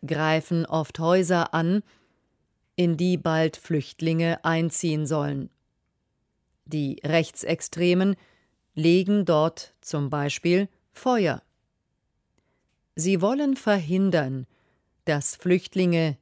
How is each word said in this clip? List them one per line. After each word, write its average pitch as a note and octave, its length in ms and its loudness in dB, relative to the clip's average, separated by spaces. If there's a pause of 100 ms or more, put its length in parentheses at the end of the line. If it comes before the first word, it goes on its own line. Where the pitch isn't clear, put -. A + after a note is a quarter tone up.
greifen D#3 600 0
oft D#3 340 -4
Häuser F3 540 2
an, E3+ 300 0 (920)
in E3+ 220 2
die F3+ 200 0
bald D#3+ 380 0
Flüchtlinge E3 880 -2
einziehen D#3+ 640 0
sollen. C#3+ 440 -4 (1160)
Die D3 380 -4
Rechtsextremen F3 1120 0 (580)
legen F3+ 520 2
dort D#3+ 540 0
zum C#3+ 300 -4
Beispiel E3 580 0 (240)
Feuer. A3 500 0 (1500)
Sie E3+ 260 0
wollen C4+ 340 0
verhindern, E3+ 920 0 (580)
dass D3 300 -2
Flüchtlinge F3 880 0